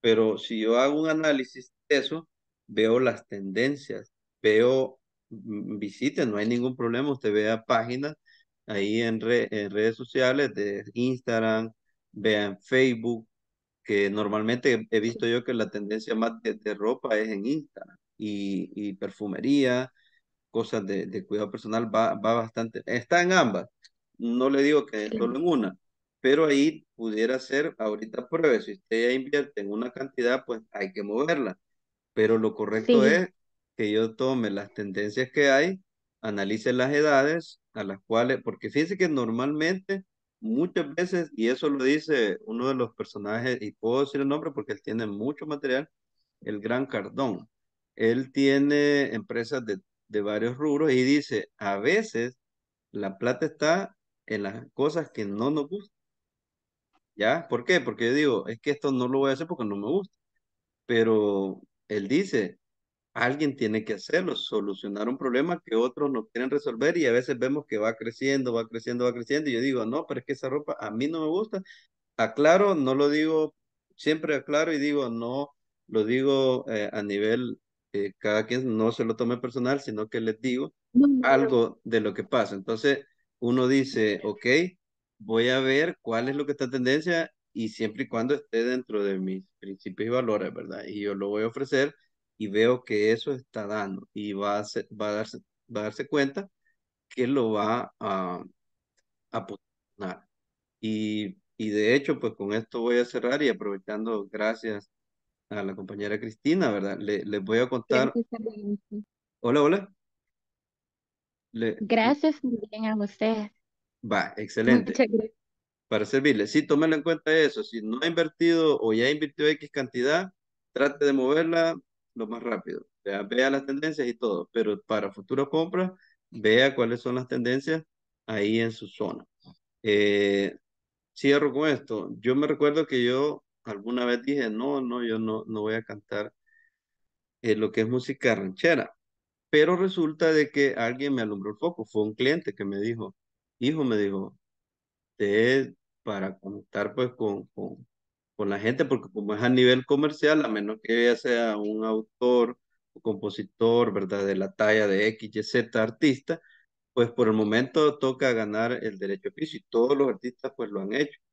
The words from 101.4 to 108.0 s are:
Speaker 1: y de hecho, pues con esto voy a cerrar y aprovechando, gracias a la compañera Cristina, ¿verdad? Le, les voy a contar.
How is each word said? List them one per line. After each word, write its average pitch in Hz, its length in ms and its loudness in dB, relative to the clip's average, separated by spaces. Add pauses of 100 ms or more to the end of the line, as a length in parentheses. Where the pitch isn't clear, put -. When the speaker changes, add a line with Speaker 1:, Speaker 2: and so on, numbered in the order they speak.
Speaker 1:
y 110 120 -4
de 107 260 4
hecho, 139 240 0
pues 110 160 -4
con 101 180 -6
esto 113 280 -4
voy 120 180 2
a 120 60 2
cerrar 123 380 -2
y 131 60 4
aprovechando, 104 800 -4
gracias 107 600 -4 (600)
a 104 140 -6
la 98 120 -6
compañera 101 440 -6
Cristina, 139 520 0
¿verdad? 98 280 -2
Le, 104 260 -2
les 104 180 -4
voy 110 160 2
a 117 100 2
contar. 127 440 0